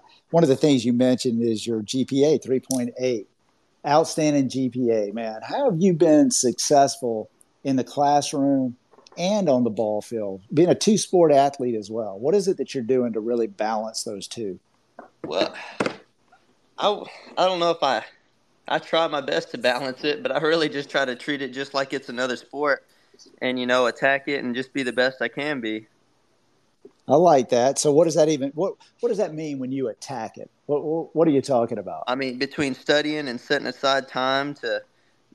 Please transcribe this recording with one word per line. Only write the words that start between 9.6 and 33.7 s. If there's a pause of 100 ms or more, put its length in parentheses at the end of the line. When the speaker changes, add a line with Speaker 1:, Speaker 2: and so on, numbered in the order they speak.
Speaker 1:
the
ball
field, (120)
being
a
two-sport
athlete
as
well?
What
is
it
that
you're
doing
to
really
balance
those
two? (640)
Speaker 2:
Well, (1300)
I, (340)
I
don't
know
if
I, (640)
I
try
my
best
to
balance
it,
but
I
really
just
try
to
treat
it
just
like
it's
another
sport (560)
and,
you
know,
attack
it
and
just
be
the
best
I
can
be. (1200)
Speaker 1:
I
like
that.
So
what
does
that
even,
what, (260)
what
does
that
mean
when
you
attack
it? (180)
What,
what,
what
are
you
talking
about?
Speaker 2:
I
mean,
between
studying
and
setting
aside